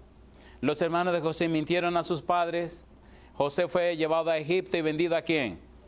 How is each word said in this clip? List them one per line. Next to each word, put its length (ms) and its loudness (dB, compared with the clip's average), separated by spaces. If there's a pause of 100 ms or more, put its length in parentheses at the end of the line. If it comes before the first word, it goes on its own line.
(640)
Los 200 0
hermanos 320 2
de 80 0
José 260 0
mintieron 480 0
a 80 2
sus 200 -4
padres. 640 -2 (500)
José 300 2
fue 300 0
llevado 320 2
a 80 2
Egipto 400 0
y 40 0
vendido, 340 0
¿a 60 0
quién? 380 -2 (280)